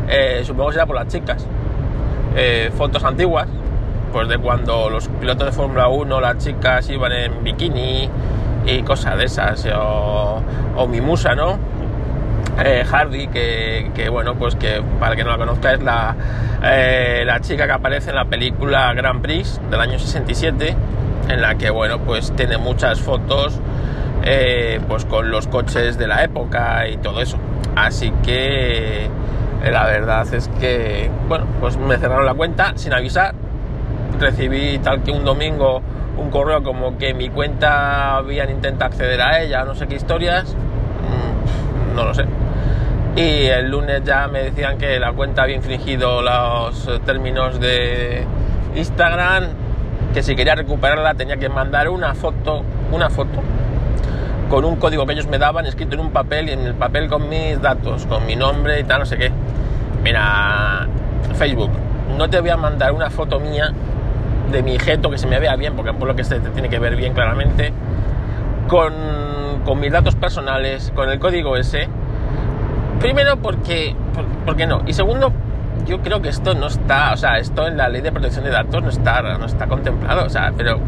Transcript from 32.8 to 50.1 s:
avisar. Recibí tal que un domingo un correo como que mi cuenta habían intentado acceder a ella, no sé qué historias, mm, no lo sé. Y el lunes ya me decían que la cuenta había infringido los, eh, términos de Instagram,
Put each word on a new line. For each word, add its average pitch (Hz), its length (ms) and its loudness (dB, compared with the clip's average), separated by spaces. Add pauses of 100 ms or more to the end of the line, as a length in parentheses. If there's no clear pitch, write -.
avisar. 127 420 2 (840)
Recibí 139 600 0
tal 139 240 0
que 143 80 0
un 143 140 0
domingo 139 560 2 (340)
un - 140 -2
correo 143 340 2
como 127 340 -2
que 135 160 0
mi 127 140 -4
cuenta 143 880 2
habían 139 340 -2
intentado 131 420 -2
acceder 127 300 0
a 156 200 4
ella, 135 240 -2
no 135 100 -4
sé 143 120 -4
qué - 80 -4
historias, 175 600 0
mm, - 1400 -2
no 117 80 2
lo 110 80 0
sé. 151 100 2 (920)
Y 151 280 4
el 131 260 2
lunes 143 320 0
ya 139 240 2
me 139 160 -2
decían 135 340 -2
que 135 220 0
la 120 140 0
cuenta 135 300 0
había 135 120 0
infringido 127 640 0
los, 120 640 0
eh, 120 200 -2
términos 131 560 0
de 123 640 0 (500)
Instagram, 175 720 2 (680)